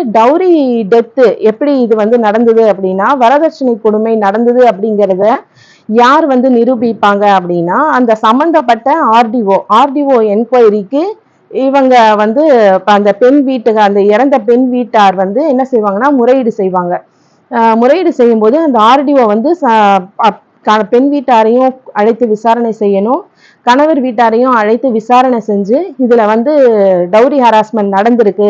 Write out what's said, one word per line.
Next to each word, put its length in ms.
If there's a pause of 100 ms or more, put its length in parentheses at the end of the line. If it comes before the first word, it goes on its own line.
(100)
டவுரி 420 (360)
டெத் 360 (160)
எப்படி 400
இது 160
வந்து 220
நடந்தது 480
அப்படின்னா, 400 (120)
வரதட்சணை 640
கொடுமை 360
நடந்தது 500
அப்படிங்கிறத 580 (640)
யார் 380
வந்து 240
நிரூபிப்பாங்க 800
அப்படின்னா, 480 (120)
அந்த 240
சம்பந்தப்பட்ட 720 (180)
ஆர் 240
டி 120
ஓ, 140 (120)
ஆர் 240
டி 120
ஓ 120 (120)
என்கொயரிக்கு 760 (480)
இவங்க 440 (200)
வந்து 280 (440)
அந்த 260
பெண் 320
வீட்டுக்கு, 360
அந்த 220
இறந்த 360
பெண் 300
வீட்டார் 480
வந்து 320
என்ன 160
செய்வாங்கன்னா 480
முறையீடு 400
செய்வாங்க. 400 (580)
ஆஹ், 260
முறையீடு 360
செய்யும்போது 460
அந்த 220
ஆர் 240
டி 100
ஓ 120
வந்து 280
ச-, 200 (440)
அப்-, 260 (200)
க-, 220
பெண் 220
வீட்டாரையும் 580 (260)
அழைத்து 360
விசாரணை 440
செய்யணும், 480 (460)
கணவர் 340
வீட்டாரையும் 540
அழைத்து 360
விசாரணை 500
செஞ்சு 380 (200)
இதுல 280
வந்து 260 (580)
டவுரி 300
ஹராஸ்மெண்ட் 540
நடந்திருக்கு, 560